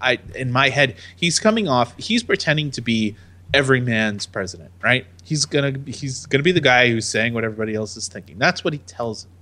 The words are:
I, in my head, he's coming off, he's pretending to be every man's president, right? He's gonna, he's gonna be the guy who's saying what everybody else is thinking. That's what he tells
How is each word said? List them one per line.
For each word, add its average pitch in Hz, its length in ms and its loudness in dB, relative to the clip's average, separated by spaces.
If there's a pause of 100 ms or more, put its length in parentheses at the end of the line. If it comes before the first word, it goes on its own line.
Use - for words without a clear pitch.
I, 123 180 0 (160)
in 131 180 -4
my 135 160 4
head, 127 280 2 (200)
he's 170 220 0
coming 220 300 2
off, 123 300 2
he's 233 240 -2
pretending 151 500 0
to - 80 -8
be 110 360 0 (360)
every 135 280 4
man's 110 460 -2
president, 92 440 -10 (120)
right? 120 240 2 (160)
He's 147 240 -2
gonna, 139 280 0 (120)
he's 131 400 -10
gonna 139 160 2
be 180 100 2
the 175 80 4
guy 123 300 6
who's 113 160 0
saying 113 280 -2
what 113 100 -2
everybody 110 300 -4
else 107 220 -6
is 107 120 -10
thinking. 92 300 -16
That's 175 260 0
what 170 80 0
he 143 80 -8
tells - 460 -8 (140)